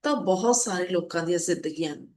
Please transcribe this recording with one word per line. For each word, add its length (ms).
ਤਾਂ 120
ਬਹੁਤ 400
ਸਾਰੇ 320
ਲੋਕਾਂ 360
ਦੀਆਂ 160
ਜ਼ਿੰਦਗੀਆਂ 560
ਨੂੰ 220